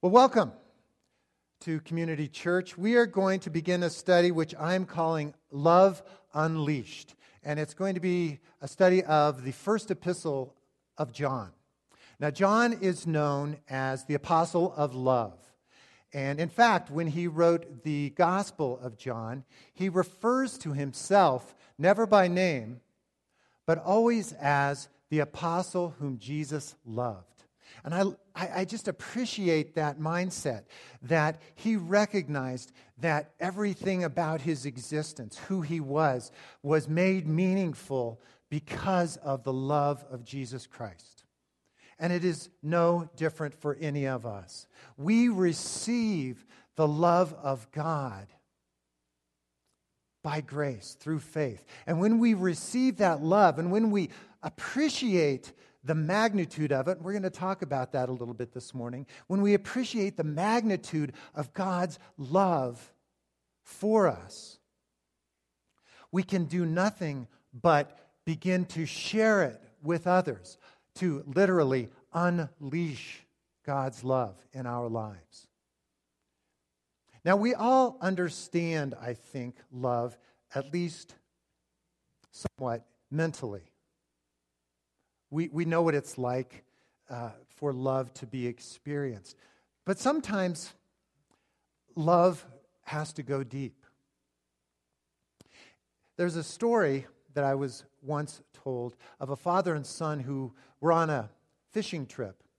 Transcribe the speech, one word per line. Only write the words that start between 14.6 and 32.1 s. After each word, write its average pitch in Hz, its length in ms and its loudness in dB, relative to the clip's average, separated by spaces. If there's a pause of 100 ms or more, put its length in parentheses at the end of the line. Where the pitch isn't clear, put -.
of 147 200 0
Love. 120 420 0 (760)
And 139 280 -4
in 170 80 -2
fact, 220 420 4
when 165 160 -2
he 170 220 -2
wrote 165 560 2
the 143 260 -2
Gospel 165 720 0
of 120 140 -10
John, 120 480 -8 (280)
he 190 160 -2
refers 226 680 0
to 156 140 -6
himself, 143 840 2 (240)
never 202 300 4
by 196 180 8
name, 151 540 0 (880)
but 160 100 4
always 226 540 2
as 143 560 0 (220)
the 151 100 2
apostle 175 800 -2
whom 135 180 -6
Jesus 143 560 -8 (100)
loved. 113 420 -6 (580)
And 156 100 -8
I, 190 80 0 (320)
I, 180 260 -6
I 190 60 -2
just 214 200 -10
appreciate 180 880 -2
that 151 220 -2
mindset, 160 680 -4 (360)
that 156 400 0 (140)
he 220 220 -2
recognized 160 960 -2 (280)